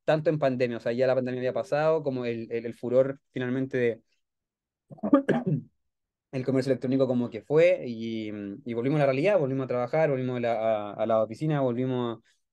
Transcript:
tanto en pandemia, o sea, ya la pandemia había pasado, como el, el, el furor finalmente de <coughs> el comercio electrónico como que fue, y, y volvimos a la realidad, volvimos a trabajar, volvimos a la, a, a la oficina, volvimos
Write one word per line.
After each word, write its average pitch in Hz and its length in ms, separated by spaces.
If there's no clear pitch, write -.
tanto 156 260
en 151 80
pandemia, 127 380
o 113 40
sea, 120 120
ya 127 160
la 127 80
pandemia 127 240
había 127 120
pasado, 151 520
como 127 200
el, 117 280
el, 117 140
el 117 80
furor 131 460
finalmente 131 440
de 117 260
<coughs> 240 800
el 131 120
comercio 135 280
electrónico 131 360
como 120 220
que 104 120
fue, 170 440
y, 113 440
y 120 100
volvimos 131 240
a - 20
la 139 60
realidad, 156 340
volvimos 135 240
a 127 40
trabajar, 127 420
volvimos 127 280
a - 20
la, 110 520
a, - 20
a 110 120
la 110 160
oficina, 143 400
volvimos 123 580